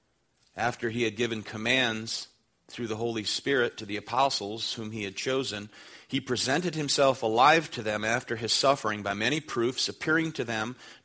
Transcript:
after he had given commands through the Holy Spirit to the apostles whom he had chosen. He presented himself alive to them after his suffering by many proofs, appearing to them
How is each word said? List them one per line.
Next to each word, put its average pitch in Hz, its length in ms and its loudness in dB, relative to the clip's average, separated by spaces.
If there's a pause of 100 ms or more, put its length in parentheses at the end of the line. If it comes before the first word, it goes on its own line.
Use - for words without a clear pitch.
(560)
after 117 360 -2
he 117 100 -2
had 110 140 0
given 113 260 -2
commands 113 840 -2 (420)
through 120 180 -6
the 107 80 -4
Holy 113 300 -2
Spirit 127 520 0
to 110 80 -10
the 101 120 -4
apostles 113 760 -2
whom 110 180 -6
he 110 120 -4
had 98 120 -6
chosen. 107 540 -2 (380)
He 135 120 -2
presented 135 540 0
himself 139 480 4
alive 139 500 6
to 120 120 -6
them 107 200 -2
after 117 320 0
his 110 160 -2
suffering 110 520 2
by 101 100 -2
many 117 260 0
proofs, 127 480 0
appearing 160 440 0
to 135 120 -4
them 113 320 -4 (300)